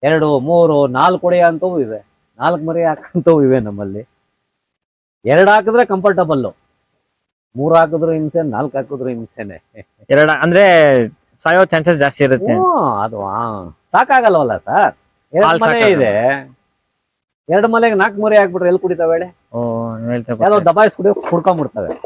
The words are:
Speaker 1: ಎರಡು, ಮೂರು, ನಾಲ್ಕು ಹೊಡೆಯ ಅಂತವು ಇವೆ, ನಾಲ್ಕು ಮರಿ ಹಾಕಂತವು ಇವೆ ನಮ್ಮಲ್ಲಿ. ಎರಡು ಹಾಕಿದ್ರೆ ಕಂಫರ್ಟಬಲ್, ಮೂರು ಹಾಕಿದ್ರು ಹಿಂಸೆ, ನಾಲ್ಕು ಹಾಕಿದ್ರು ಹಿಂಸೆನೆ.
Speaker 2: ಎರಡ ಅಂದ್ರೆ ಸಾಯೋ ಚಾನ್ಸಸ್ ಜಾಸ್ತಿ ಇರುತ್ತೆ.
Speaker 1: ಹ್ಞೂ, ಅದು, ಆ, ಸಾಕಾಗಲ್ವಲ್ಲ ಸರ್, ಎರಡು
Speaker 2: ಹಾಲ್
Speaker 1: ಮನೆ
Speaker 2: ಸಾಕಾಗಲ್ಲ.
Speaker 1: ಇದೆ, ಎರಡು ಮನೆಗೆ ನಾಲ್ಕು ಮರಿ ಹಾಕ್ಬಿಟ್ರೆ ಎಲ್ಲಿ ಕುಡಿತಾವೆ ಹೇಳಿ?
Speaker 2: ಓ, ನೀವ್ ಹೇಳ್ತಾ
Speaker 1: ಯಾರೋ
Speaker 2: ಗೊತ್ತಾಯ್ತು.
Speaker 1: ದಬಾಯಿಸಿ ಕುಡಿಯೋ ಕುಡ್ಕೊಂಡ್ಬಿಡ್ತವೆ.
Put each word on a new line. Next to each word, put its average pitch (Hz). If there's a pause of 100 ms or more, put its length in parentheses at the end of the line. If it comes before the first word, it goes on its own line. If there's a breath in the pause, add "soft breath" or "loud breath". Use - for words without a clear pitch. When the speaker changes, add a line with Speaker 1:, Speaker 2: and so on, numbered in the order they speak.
Speaker 1:
ಎರಡು, 151
ಮೂರು, 156
ನಾಲ್ಕು 160
ಹೊಡೆಯ 175
ಅಂತವು 170
ಇವೆ, 110 (320)
ನಾಲ್ಕು 156
ಮರಿ 165
ಹಾಕಂತವು 160
ಇವೆ 131
ನಮ್ಮಲ್ಲಿ. 104 (1160)
ಎರಡು 170
ಹಾಕಿದ್ರೆ 220
ಕಂಫರ್ಟಬಲ್, 175 (1000)
ಮೂರು 151
ಹಾಕಿದ್ರು 165
ಹಿಂಸೆ, 156
ನಾಲ್ಕು 135
ಹಾಕಿದ್ರು 131
ಹಿಂಸೆನೆ. 110 (480)
Speaker 2:
ಎರಡ 151
ಅಂದ್ರೆ 165 (720)
ಸಾಯೋ 175
ಚಾನ್ಸಸ್ 165
ಜಾಸ್ತಿ 143
ಇರುತ್ತೆ. 127
Speaker 1:
ಹ್ಞೂ, 359
ಅದು, 110
ಆ, 101
ಸಾಕಾಗಲ್ವಲ್ಲ 185
ಸರ್, 143 (380)
ಎರಡು 185
Speaker 2:
ಹಾಲ್ 165
Speaker 1:
ಮನೆ 226
Speaker 2:
ಸಾಕಾಗಲ್ಲ. 220
Speaker 1:
ಇದೆ, 131 (920)
ಎರಡು 202
ಮನೆಗೆ 226
ನಾಲ್ಕು 202
ಮರಿ 214
ಹಾಕ್ಬಿಟ್ರೆ 185
ಎಲ್ಲಿ 185
ಕುಡಿತಾವೆ 170
ಹೇಳಿ? 175
Speaker 2:
ಓ, 117
ನೀವ್ 117
ಹೇಳ್ತಾ 120
Speaker 1:
ಯಾರೋ 110
Speaker 2:
ಗೊತ್ತಾಯ್ತು. 190
Speaker 1:
ದಬಾಯಿಸಿ 214
ಕುಡಿಯೋ 196
ಕುಡ್ಕೊಂಡ್ಬಿಡ್ತವೆ. 170 (180)